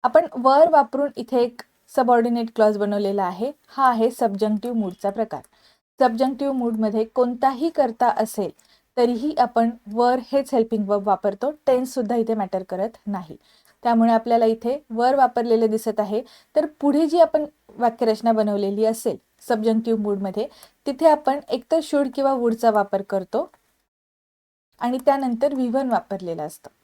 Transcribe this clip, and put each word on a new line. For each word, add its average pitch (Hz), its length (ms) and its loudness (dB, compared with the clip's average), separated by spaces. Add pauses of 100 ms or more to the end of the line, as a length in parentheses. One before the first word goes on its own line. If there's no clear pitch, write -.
आपण 330 240 2 (120)
वर 269 320 4
वापरून 285 460 0
इथे 240 260 -2
एक 240 180 -4 (280)
सबऑर्डिनेट 233 640 0
क्लॉज 214 240 2
बनवलेला 202 460 -2
आहे. 185 280 -6 (160)
हा 269 200 0
आहे 233 220 2
सबजंक्टिव्ह 214 640 -2
मूडचा 196 340 -4
प्रकार. 202 300 -8 (600)
सबजंक्टिव्ह 262 540 0
मूडमध्ये 220 500 -2
कोणताही 254 680 -2
कर्ता 247 380 0
असेल 208 420 -2 (460)
तरीही 247 420 0
आपण 233 320 2 (220)
वर 247 260 2 (140)
हेच 277 220 -2
हेल्पिंग 226 320 0
वर्ब 202 220 0
वापरतो. 202 420 -2 (160)
टेन्स 254 280 2
सुद्धा 233 220 -2
इथे 226 180 0
मॅटर 190 280 -4
करत 190 260 -6 (180)
नाही. 180 300 -8 (460)
त्यामुळे 233 300 4
आपल्याला 226 320 2
इथे 233 460 -2
वर 240 240 2
वापरलेलं 233 520 2
दिसत 220 340 -2
आहे, 208 220 -2 (340)
तर 302 100 2 (140)
पुढे 285 260 2
जी 330 140 2
आपण 311 240 4 (240)
वाक्यरचना 226 640 0
बनवलेली 208 520 0
असेल 226 320 -2 (240)
सबजंक्टिव्ह 226 600 0
मूडमध्ये, 202 480 -4 (380)
तिथे 285 220 2
आपण 294 400 2
एकतर 285 300 -2
should 285 360 0
किंवा 269 180 0
वुडचा 233 380 0
वापर 202 320 0
करतो 196 480 -4 (1300)
आणि 247 260 -2
त्यानंतर 269 480 2
व्ही 254 140 -2
वन 262 200 0
वापरलेलं 180 580 -4
असतं. - 240 -16 (140)